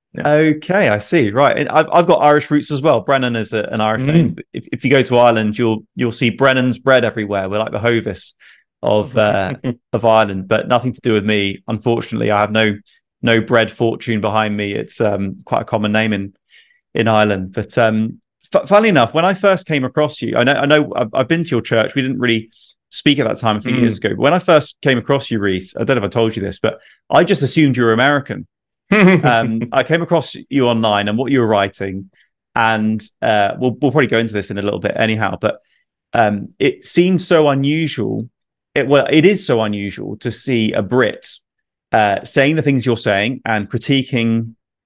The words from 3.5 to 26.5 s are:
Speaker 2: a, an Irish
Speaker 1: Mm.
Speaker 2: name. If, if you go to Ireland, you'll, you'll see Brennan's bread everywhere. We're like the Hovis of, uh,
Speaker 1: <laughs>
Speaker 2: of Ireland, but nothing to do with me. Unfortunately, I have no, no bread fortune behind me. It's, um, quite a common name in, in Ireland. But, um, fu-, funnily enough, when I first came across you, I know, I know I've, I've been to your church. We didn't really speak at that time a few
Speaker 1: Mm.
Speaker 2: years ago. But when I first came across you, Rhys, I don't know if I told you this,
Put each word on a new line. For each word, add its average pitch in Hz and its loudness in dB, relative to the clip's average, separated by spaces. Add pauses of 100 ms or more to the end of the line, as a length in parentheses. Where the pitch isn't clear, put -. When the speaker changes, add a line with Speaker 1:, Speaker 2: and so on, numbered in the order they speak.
Speaker 2:
a, 107 -2
an 113 -4
Irish 110 0
Speaker 1:
Mm. 131 -4
Speaker 2:
name. 147 2 (160)
If, - -12
if 127 -8
you 123 -2
go 135 4
to 123 0
Ireland, 113 4
you'll, 113 -2 (100)
you'll 123 -2
see 117 -2
Brennan's 127 0
bread 131 2
everywhere. 101 -4
We're 104 -2
like 113 -4
the 110 -6
Hovis 110 -4 (480)
of, 107 -2
uh, 104 0 (200)
Speaker 1:
<laughs> - -12
Speaker 2:
of 110 -2
Ireland, 101 2
but - 0
nothing 123 -2
to - -16
do 117 0
with 104 0
me. 101 -2
Unfortunately, 113 -2
I 104 2
have 104 0
no, 107 2 (460)
no 117 4
bread 113 2
fortune 113 -4
behind 104 -2
me. 101 -4
It's, - -8
um, 98 -2
quite 113 -2
a - -10
common 107 -2
name 110 0
in, 98 -8 (600)
in 110 0
Ireland. 107 2
But, - -6
um, 110 0 (300)
fu-, - 0
funnily 233 4
enough, 139 2
when 165 2
I 190 2
first 190 0
came 143 -2
across 147 -2
you, 113 -6
I 120 2
know, 135 2
I 131 0
know 151 2
I've, 117 -4
I've 131 0
been 165 -2
to - -8
your 117 0
church. - 0
We 139 -2
didn't 131 -4
really 113 -2 (380)
speak 143 0
at 113 0
that 110 -2
time 110 0
a - -6
few 123 -4
Speaker 1:
Mm. 127 0
Speaker 2:
years 110 0
ago. 107 -4
But 101 -4
when 139 2
I 180 0
first - 2
came 131 0
across 131 -2
you, 117 -2
Rhys, 95 -4
I 113 -4
don't 131 0
know 117 0
if 101 -2
I 92 -6
told 113 0
you 98 -6
this, 95 -8